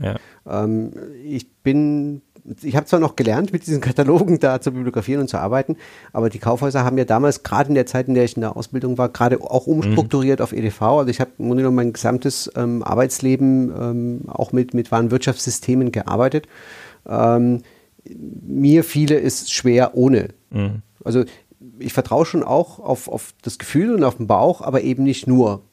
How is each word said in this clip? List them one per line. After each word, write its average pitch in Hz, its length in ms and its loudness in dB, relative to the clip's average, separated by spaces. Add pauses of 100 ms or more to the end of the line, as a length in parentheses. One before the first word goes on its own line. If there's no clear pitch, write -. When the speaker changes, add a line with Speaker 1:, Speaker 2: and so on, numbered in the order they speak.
Speaker 1:
Ja. 98 160 -4 (300)
Speaker 2:
Ähm, 110 460 -4 (320)
ich 147 240 -8 (140)
bin, 147 600 0 (380)
ich - 140 -4
habe 143 120 0
zwar 180 120 2
noch 160 160 0
gelernt, 135 380 0
mit 180 160 -4
diesen 151 120 0
Katalogen 147 600 2
da 131 200 2
zu 135 120 -4
bibliografieren 127 480 -4
und 131 80 -2
zu 98 100 -4
arbeiten, 131 380 -2 (360)
aber 113 160 0
die - 120 -8
Kaufhäuser 127 420 0
haben 127 160 0
ja 127 60 2
damals, 131 400 2
gerade 139 240 0
in 147 80 2
der 127 100 2
Zeit, 127 220 -2
in 131 60 2
der 123 100 4
ich 113 100 -2
in 120 60 -6
der 110 160 -6
Ausbildung 123 420 -6
war, 123 120 0
gerade 120 300 0
auch - 280 -2
umstrukturiert 135 720 2
Speaker 1:
Mhm. - 20 -2
Speaker 2:
auf 120 100 -4
E - 80 -4
D 110 100 -2
V. 117 280 2
Also 131 120 2
ich 120 100 -2
habe 127 180 -2
im 113 60 -6
Grunde 123 180 2
genommen 127 140 2
mein 120 160 0
gesamtes, 127 640 -2
ähm, 120 260 -2
Arbeitsleben, 131 1000 2
ähm, 120 460 -4
auch - 240 -6
mit, 127 240 0
mit 120 160 -2
Warenwirtschaftssystemen 123 1040 0
gearbeitet. 127 560 -2 (600)
Ähm, 120 540 2 (420)
mir 143 800 0
fiele 151 380 2
es - 280 -4
schwer 123 480 2
ohne. 123 340 4 (200)
Speaker 1:
Mhm. 104 320 -4 (220)
Speaker 2:
Also 120 180 0 (560)
ich 135 140 -10
vertraue 135 340 0
schon 165 160 -2
auch 160 380 -2
auf, - 260 -4
auf - 360 -10
das - 160 -10
Gefühl 208 360 0
und 190 80 2
auf 131 140 2
den 113 100 -8
Bauch, 113 360 2
aber 131 180 0
eben 131 240 0
nicht 135 240 0
nur. 117 340 4 (100)